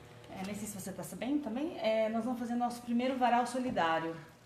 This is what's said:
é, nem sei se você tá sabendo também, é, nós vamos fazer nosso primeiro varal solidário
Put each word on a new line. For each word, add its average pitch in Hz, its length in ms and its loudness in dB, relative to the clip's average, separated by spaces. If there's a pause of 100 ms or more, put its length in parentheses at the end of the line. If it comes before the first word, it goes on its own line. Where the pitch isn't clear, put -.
(300)
é, 190 160 -8
nem 202 80 -6
sei 202 120 -8
se - 140 -8
você 196 120 -8
tá 180 100 -8
sabendo 233 400 -2
também, 285 360 -4
é, 220 300 2
nós 226 160 0
vamos 247 160 -2
fazer 240 140 -2
nosso 240 280 0
primeiro 247 340 2
varal 240 300 6
solidário 165 680 0 (300)